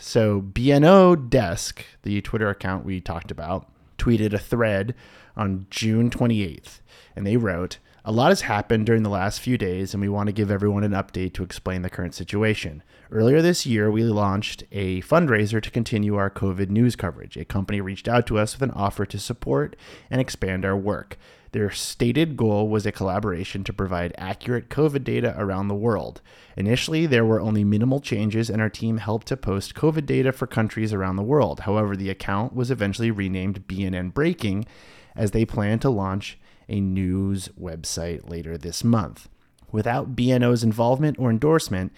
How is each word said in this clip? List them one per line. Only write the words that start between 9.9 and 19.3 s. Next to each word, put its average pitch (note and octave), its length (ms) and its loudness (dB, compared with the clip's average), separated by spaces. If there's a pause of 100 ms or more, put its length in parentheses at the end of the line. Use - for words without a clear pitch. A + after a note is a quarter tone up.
and G2+ 80 -2
we G2+ 80 0
want G2+ 180 -2
to G#2 60 -2
give G#2 160 0
everyone G2+ 340 2
an G2+ 100 2
update F#2 400 -4
to F#2 100 -6
explain F2+ 380 -6
the F2+ 80 -4
current - 260 -8
situation. G2+ 640 -2 (300)
Earlier A#2+ 300 6
this F3 240 2
year, G#2+ 260 2
we A2 120 2
launched G#2 680 0
a F#2 300 -4
fundraiser A2+ 600 2
to - 80 -6
continue G#2 460 0
our G2 140 2
covid F#2+ 400 -2
news A2+ 260 4
coverage. D#2+ 400 -8
A E2 100 -8
company G2+ 360 -2
reached F#2+ 260 -8
out A#2 200 4
to A2 120 2
us G#2+ 160 0
with A#2 120 -2
an - 80 -6
offer G2+ 300 -2
to G2+ 140 -8
support C#3 560 -2 (340)